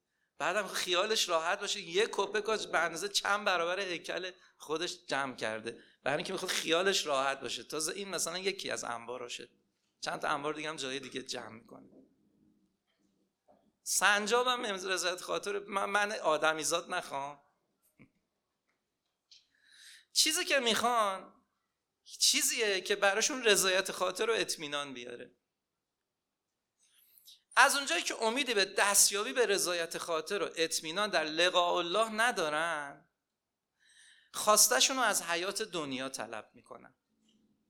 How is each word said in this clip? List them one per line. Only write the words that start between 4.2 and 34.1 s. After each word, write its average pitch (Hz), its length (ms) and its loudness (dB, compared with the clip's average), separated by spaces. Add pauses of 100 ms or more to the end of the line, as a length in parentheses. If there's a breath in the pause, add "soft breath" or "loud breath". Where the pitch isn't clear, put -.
خودش 151 400 -6 (100)
جمع 139 280 -2
کرده. 110 480 -6 (200 loud breath)
برای 139 140 0
اینکه 180 160 -4
می‌خواد 180 180 -4
خیالش 180 540 2
راحت 135 340 0
باشه. 123 240 -8
تازه 156 300 -6
این 196 160 -10
مثلاً 170 280 -4
یکی 190 320 -4
از 117 140 -4
انباراشه. 120 680 -8 (520)
چند 160 180 -4
تا 160 80 -4
انبار 151 260 -2
دیگه 151 160 -6
هم 160 60 -6
جای 135 240 -6
دیگه 127 240 -10
جمع 120 260 -10
می‌کنه. 117 400 -20 (1900)
سنجابم 233 840 2
رضایت 185 560 -4
خاطر 202 380 -4
من، 202 260 -4
من 208 260 2
آدمیزاد 156 840 0
نخوام. 143 460 -6 (2750 loud breath)
چیزی 330 320 2
که 285 140 4
می‌خوان 220 720 2 (680)
چیزیه 247 800 2
که 202 140 0
براشون 214 480 2
رضایت 190 480 4
خاطر 185 380 -2
و 226 40 2
اطمینان 147 600 -4
بیاره. 120 420 -14 (2250 soft breath)
از 254 200 8
اونجایی 285 280 0
که - 200 -4
امیدی 240 300 2
به 190 120 4
دستیابی 202 680 4
به 254 120 4
رضایت 170 520 0
خاطر 165 460 -2
و 139 120 -2
اطمینان 165 540 -2
در 165 140 2
لقاء 175 520 2
الله 180 340 0
ندارن، 165 960 -2 (1300 soft breath)